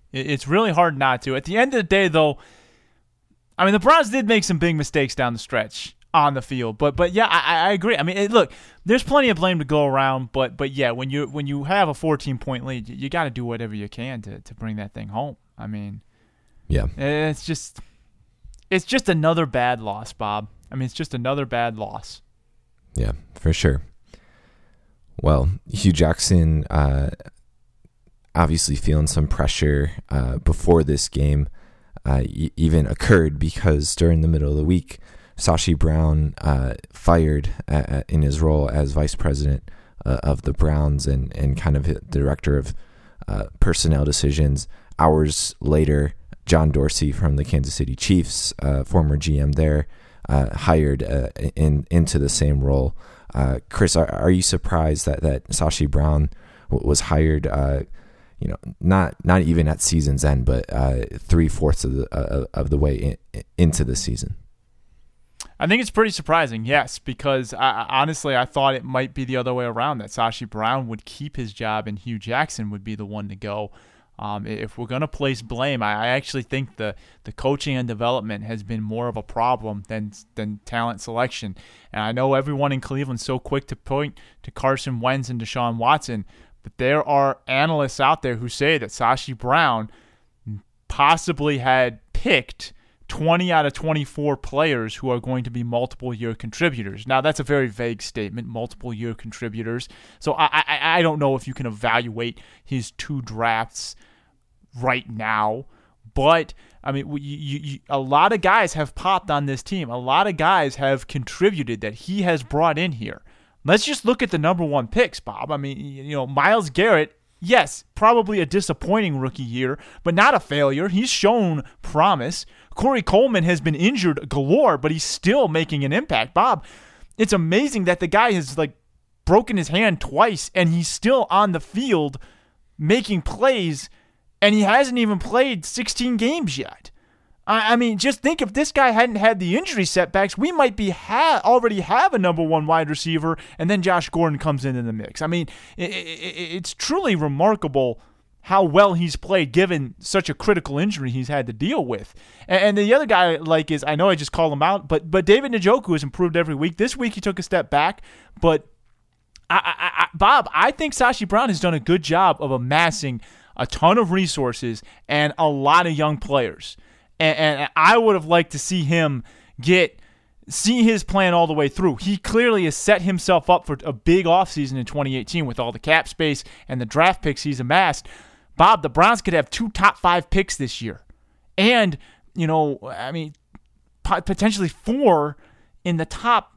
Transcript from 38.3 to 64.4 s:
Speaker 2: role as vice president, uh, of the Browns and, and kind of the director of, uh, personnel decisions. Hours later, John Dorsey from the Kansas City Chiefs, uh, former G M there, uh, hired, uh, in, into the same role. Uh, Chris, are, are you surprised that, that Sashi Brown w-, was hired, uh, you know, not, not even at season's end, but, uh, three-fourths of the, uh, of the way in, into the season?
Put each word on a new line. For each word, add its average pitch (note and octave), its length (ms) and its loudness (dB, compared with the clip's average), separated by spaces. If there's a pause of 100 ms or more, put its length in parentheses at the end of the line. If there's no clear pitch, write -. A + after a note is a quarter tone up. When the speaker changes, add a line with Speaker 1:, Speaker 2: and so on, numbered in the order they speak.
Speaker 2:
role D2+ 300 2
as C#2+ 220 0
vice D2 240 0
president, C#2+ 520 0 (380)
uh, B1+ 160 0
of C#2 200 0
the - 100 -2
Browns D2 560 2
and, C2+ 280 -2
and C#2 200 0
kind C#2+ 200 0
of C#2 80 0
the D2+ 100 0 (140)
director C#2 480 0
of, - 160 -2 (540)
uh, G2 200 -6 (120)
personnel D#2 460 4
decisions. C#2+ 640 2 (280)
Hours D#2 640 2
later, D2 560 2 (320)
John D#2 240 4
Dorsey C#2+ 400 0
from C#2+ 240 0
the C#2+ 100 0
Kansas C2+ 300 -2
City C2 220 -4
Chiefs, - 640 0
uh, C#2 220 0
former D2+ 320 2
G D2 240 0
M C#2+ 120 2
there, D2+ 360 2 (400)
uh, C#2 280 2
hired, D2+ 460 2
uh, - 280 -2 (260)
in, D2 340 2
into E2 300 2
the C#2 80 2
same C#2+ 340 2
role. C2+ 340 0 (380)
Uh, C2+ 240 0 (120)
Chris, - 260 2
are, E2 180 4
are E2+ 160 2
you F#2 120 4
surprised D#2+ 640 0
that, C#2 180 -2
that C#2 260 -2
Sashi D#2 420 0
Brown D2 400 2 (400)
w-, - 160 -2
was D2 140 2
hired, D2+ 480 2
uh, C#2 320 0 (580)
you - 80 -4
know, G1+ 100 -6 (240)
not, F#2 440 2
not F2+ 180 6
even D#2+ 240 2
at D2+ 140 0
season's C#2+ 440 2
end, C#2 200 2
but, B1 280 0
uh, C2 340 0 (120)
three-fourths D#2 640 2
of C2 120 -2
the, - 180 -4
uh, C#2+ 300 -2 (100)
of C#2+ 160 -2
the D2 80 2
way C#2+ 160 2 (400)
in, - 80 -12 (160)
into D#2+ 240 4
the B1 140 -2
season? - 400 -6 (1200)